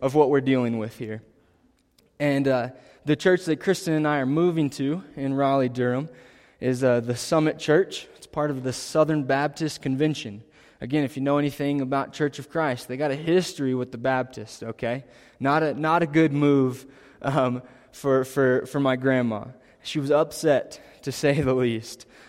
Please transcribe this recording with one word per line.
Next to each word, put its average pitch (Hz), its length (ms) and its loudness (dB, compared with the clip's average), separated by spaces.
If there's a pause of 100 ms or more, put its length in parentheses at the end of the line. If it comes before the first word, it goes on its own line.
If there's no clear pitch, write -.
of 131 120 0
what 147 140 6
we're 139 140 4
dealing 123 340 2
with 110 220 -8
here. 110 240 -10 (1000)
And, 139 260 2
uh, 123 220 2 (380)
the 147 100 2
church 185 300 2
that 156 140 -2
Kristen 170 340 0
and 151 120 0
I 147 120 2
are 131 80 0
moving 160 440 2
to 147 320 -4 (140)
in 139 160 -4
Raleigh-Durham 135 800 0 (500)
is, 127 240 -2
uh, 123 160 4
the 120 160 -4
Summit 156 420 0
Church. - 580 0
It's - 100 -20
part 151 240 -4
of 131 120 -6
the 127 120 -4
Southern 156 480 0
Baptist 143 580 -2
Convention. 131 640 -4 (380)
Again, 143 240 0
if 127 120 -6
you 135 60 -4
know 143 160 2
anything 143 420 -2
about 135 320 -4
Church 147 260 -4
of 135 120 -16
Christ, 147 360 -2
they 127 120 -8
got 147 120 -2
a 135 60 -2
history 156 580 -2
with 127 180 -6
the 120 60 -12
Baptists, 123 640 -4
okay? 120 420 -6 (360)
Not 143 220 2
a, 151 100 0
not 156 300 0
a 165 40 0
good 156 260 4
move, 139 520 2 (380)
um, 127 400 0 (300)
for, 131 320 2
for, 131 420 2
for - 120 -6
my 131 180 2
grandma. 123 480 0 (380)
She - 160 -6
was 139 120 -2
upset, 151 680 2 (220)
to 135 100 -8
say 143 280 2
the 131 140 2
least. 117 500 -2 (240)